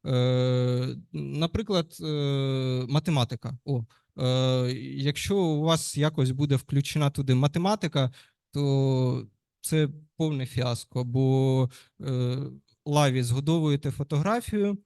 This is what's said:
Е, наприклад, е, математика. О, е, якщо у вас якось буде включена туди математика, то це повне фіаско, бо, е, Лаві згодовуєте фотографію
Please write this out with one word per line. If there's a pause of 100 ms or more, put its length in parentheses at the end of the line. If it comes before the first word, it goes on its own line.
Е, (180)
наприклад,
е, (840)
математика.
О, (340)
е, (220)
якщо
у
вас
якось
буде
включена
туди
математика, (400)
то (340)
це (280)
повне
фіаско,
бо, (320)
е, (480)
Лаві
згодовуєте
фотографію